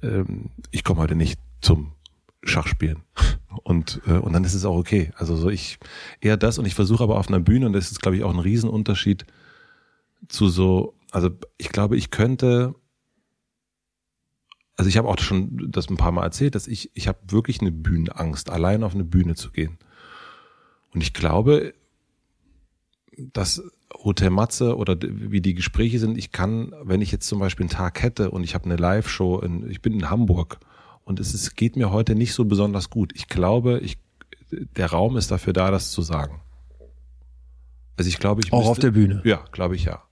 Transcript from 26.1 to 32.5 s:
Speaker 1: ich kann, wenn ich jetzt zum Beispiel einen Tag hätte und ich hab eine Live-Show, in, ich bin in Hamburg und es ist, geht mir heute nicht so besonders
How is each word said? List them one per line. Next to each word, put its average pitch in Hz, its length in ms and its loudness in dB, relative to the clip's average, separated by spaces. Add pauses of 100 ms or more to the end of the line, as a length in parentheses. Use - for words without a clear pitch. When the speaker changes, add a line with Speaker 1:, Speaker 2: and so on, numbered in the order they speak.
Speaker 1:
ich - 140 -10
kann, 110 400 -2 (100)
wenn 95 180 0
ich 98 100 0
jetzt - 160 -4
zum 104 120 -4
Beispiel 95 260 -2
einen 87 60 -4
Tag 90 320 -4
hätte 113 280 0
und 90 140 -4
ich 80 100 -8
hab 87 100 -4
eine 87 120 -2
Live-Show, 90 640 0
in, 87 280 -4
ich 98 140 -12
bin 113 120 -2
in 92 160 -2
Hamburg 95 480 2 (460)
und 95 160 -6
es - 140 -4
ist, - 220 -6
geht 113 200 0
mir 113 140 2
heute 110 240 2
nicht 113 200 0
so 120 100 2
besonders 101 460 2